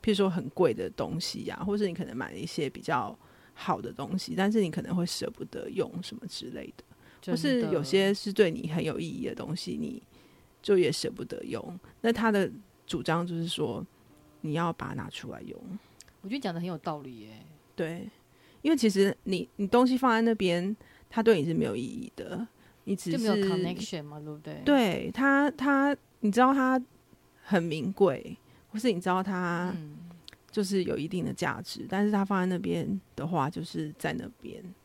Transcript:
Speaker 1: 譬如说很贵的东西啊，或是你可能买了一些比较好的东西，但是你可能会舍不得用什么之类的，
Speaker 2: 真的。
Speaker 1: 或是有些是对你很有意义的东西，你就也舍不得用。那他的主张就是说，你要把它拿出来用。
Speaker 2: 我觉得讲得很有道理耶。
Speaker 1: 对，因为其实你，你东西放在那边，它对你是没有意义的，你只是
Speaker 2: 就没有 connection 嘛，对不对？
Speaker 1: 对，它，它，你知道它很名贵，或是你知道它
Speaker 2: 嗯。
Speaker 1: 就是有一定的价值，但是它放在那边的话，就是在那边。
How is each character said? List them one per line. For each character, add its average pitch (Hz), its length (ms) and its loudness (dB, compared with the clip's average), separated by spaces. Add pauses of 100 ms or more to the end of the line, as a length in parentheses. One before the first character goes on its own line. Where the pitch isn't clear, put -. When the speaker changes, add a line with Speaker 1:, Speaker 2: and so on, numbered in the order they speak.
Speaker 1:
譬 226 60 2
如 214 40 6
说 190 160 4
很 175 200 -2
贵 151 240 4
的 92 160 -4
东 - 300 -4
西 - 300 -6
啊， - 140 -8
或 202 140 0
是 208 100 2
你 170 60 -2
可 170 100 -6
能 117 120 -8
买 120 160 -6
了 76 60 -12
一 113 80 -8
些 143 240 -4
比 - 120 -12
较 131 360 -2 (360)
好 - 280 -4
的 - 100 -8
东 - 260 -6
西， 165 200 -6
但 196 140 2
是 220 100 4
你 175 80 2
可 160 140 -4
能 - 120 -4
会 175 80 2
舍 - 280 -4
不 - 140 -12
得 - 240 -10
用 - 220 -4 (120)
什 - 120 -12
么 - 120 -14
之 - 240 -12
类 - 260 -12
的， - 60 -20 (380)
Speaker 2:
真 185 140 -2
的。 - 0 -
Speaker 1:
或 - 0 -
是 254 260 2 (120)
有 147 100 2
些 196 300 4
是 202 180 -4
对 196 200 6
你 156 180 -6
很 160 140 0
有 156 160 -2
意 165 80 -4
义 143 200 -6
的 - 60 -6
东 - 220 -6
西， 175 240 -6
你 - 220 -6 (600)
就 202 160 4
也 180 140 4
舍 - 180 -4
不 - 140 -10
得 - 200 -10
用。 170 360 -10 (220)
那 233 100 2
他 226 200 2
的 196 180 4 (380)
主 - 160 -4
张 170 240 0
就 170 80 -4
是 165 120 -2
说， 147 380 -4 (560)
你 156 120 -4
要 165 200 0
把 139 140 -8
它 - 80 -8
拿 139 140 -8
出 - 220 -12
来 - 100 -12
用。 - 180 -14 (640)
Speaker 2:
我 190 60 -12
觉 208 60 -4
得 277 80 -4
讲 196 100 -2
得 170 80 -4
很 175 80 -4
有 175 120 -4
道 151 220 -6
理 127 180 -14
耶。 110 260 -18 (300)
Speaker 1:
对， 170 340 -6 (540)
因 302 80 4
为 311 60 6
其 220 120 6
实 196 260 4 (100)
你， 185 220 -2 (100)
你 202 100 -2
东 247 180 6
西 254 120 4
放 254 140 4
在 226 100 4
那 226 120 4
边， 185 420 2 (340)
它 233 140 0
对 214 180 8
你 139 40 2
是 165 80 2
没 160 120 2
有 110 100 -2
意 120 60 -4
义 - 340 -8
的， - 320 -8 (360)
你 196 120 -2
只 175 160 -6
是 262 60 0
Speaker 2:
就 233 60 -2
没 214 160 4
有 196 80 2
connection 180 560 -2
嘛， 147 160 -12
对 151 140 -10
不 151 60 -12
对？ 151 240 -12
Speaker 1:
对， 254 500 4
它， 277 380 4
它， 277 440 2 (240)
你 208 120 2
知 214 80 4
道 262 140 8
它 262 280 4 (640)
很 185 180 4
名 165 300 -2
贵， - 460 2 (320)
或 214 100 -6
是 240 120 4
你 180 100 0
知 185 80 -2
道 185 140 2
它 180 520 0
Speaker 2:
嗯。 151 220 -10 (520)
Speaker 1:
就 214 140 -2
是 185 220 2
有 - 120 -2
一 147 100 -4
定 175 160 -2
的 139 80 -2
价 147 300 -4
值， - 260 -10
但 196 160 0
是 208 80 4
它 196 140 2
放 190 160 2
在 180 60 2
那 185 100 0
边 175 420 -2 (160)
的 - 120 -6
话， 165 200 0
就 165 160 -6
是 160 360 -6
在 156 140 -4
那 - 140 -6 (140)
边。 - 220 -14 (220)